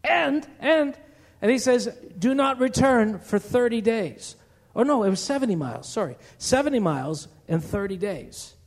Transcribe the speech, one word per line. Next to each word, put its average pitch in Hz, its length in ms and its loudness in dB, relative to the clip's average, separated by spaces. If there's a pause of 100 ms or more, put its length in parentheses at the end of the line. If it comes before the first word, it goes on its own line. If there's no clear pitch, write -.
And, 302 420 0 (140)
and, 294 400 0 (420)
and 208 120 2
he 262 60 2
says, 240 300 2 (300)
"Do 247 160 2
not 269 240 0
return 240 640 2
for - 180 -2
thirty 233 420 0
days." 208 540 -4 (400)
Oh, 226 80 2
no, 262 220 2
it 196 60 4
was 190 100 -2
seventy 269 340 -2
miles, 147 340 -6
sorry. 170 280 -6 (220)
Seventy 269 420 0
miles 147 480 -4 (180)
and 165 160 -2
thirty 196 340 -6
days. 180 600 -10 (100)